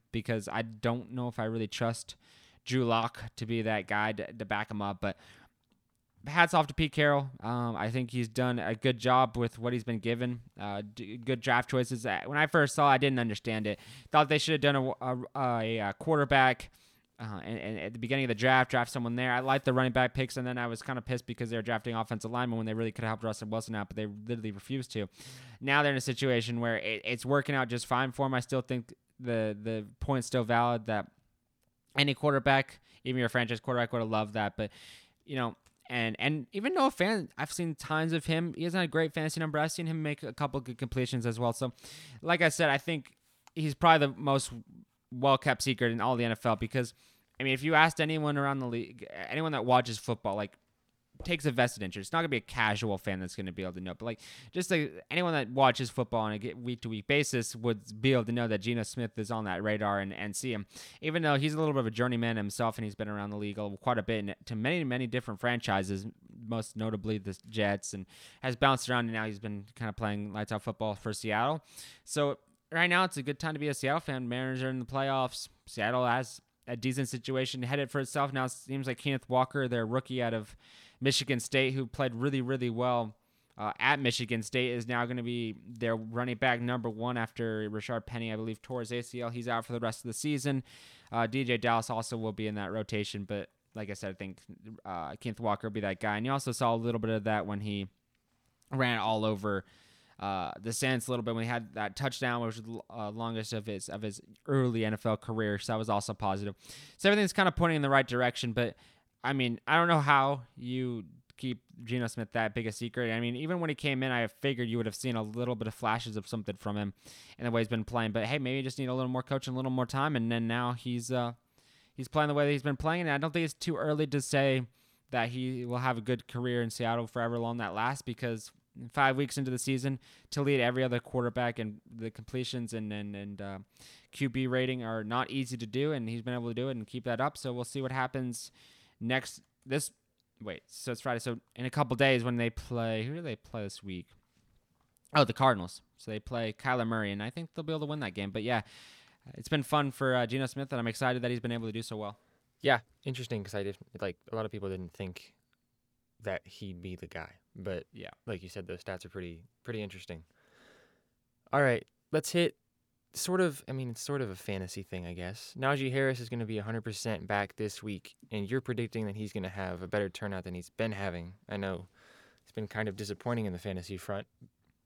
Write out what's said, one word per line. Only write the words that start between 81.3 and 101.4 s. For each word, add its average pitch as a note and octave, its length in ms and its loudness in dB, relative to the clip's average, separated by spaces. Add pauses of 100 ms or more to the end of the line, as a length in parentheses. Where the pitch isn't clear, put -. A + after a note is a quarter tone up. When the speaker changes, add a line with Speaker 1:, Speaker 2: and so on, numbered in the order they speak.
Speaker 1:
State, C3 360 2
who C3+ 100 -2
played B2+ 280 -2
really, C3+ 280 0
really B2 280 0
well, A#2 460 0 (420)
uh, G#2 220 -2
at C#3 220 6
Michigan A#2 420 0
State, B2+ 280 0
is A#2+ 140 -4
now A#2+ 200 0
gonna B2 180 -4
be A#2 320 -4 (100)
their A2+ 300 -2
running A#2 400 -4
back B2 240 2
number A#2+ 300 -2
one A#2 260 -2
after A2 540 -2
Rashard G#2+ 360 -4
Penny, A#2 280 -4
I - 20 -2
believe, A2 260 -6
tore B2+ 200 -6
his A2 100 -8
A A#2+ 100 -2
C A#2+ 200 -8
L. A#2+ 80 -2
He's A#2+ 180 -6
out A2+ 180 0
for - 60 -12
the A#2+ 80 -2
rest A2+ 240 -2
of A#2+ 60 -8
the A2+ 40 -6
season. C#3 480 0 (480)
Uh, A#2 160 2
D B2+ 200 0
J A#2+ 100 2
Dallas A2+ 340 2
also A2+ 280 -2
will A2 160 -2
be G#2+ 140 -2
in G#2 80 -2
that G2 180 -4
rotation, G#2 500 -2
but G2 260 -6 (260)
like G#2+ 140 -8
I G2+ 40 -8
said, G2 160 -8
I F#2+ 40 -6
think, F#2+ 260 -12 (440)
uh, E2+ 380 -8
Kenneth A2+ 180 -6
Walker A2 300 0
will G2+ 40 -6
be A2 60 -4
that G2 220 -2
guy. G#2 160 0
And A2 80 -2
you C3+ 80 0
also C3+ 180 -2
saw A#2 240 2
a - 20 2
little A2+ 220 -2
bit A2+ 120 0
of A2 120 0
that G#2+ 220 0
when G2+ 160 -4
he G2+ 260 -4 (800)
ran B2 300 2
all A2 240 2
over, G2+ 400 0 (560)
uh, F#2+ 400 -2
the A2+ 140 -4
Saints C3 340 0
a C3 40 -4
little A#2+ 120 0
bit A2+ 100 -2
when A2+ 120 -2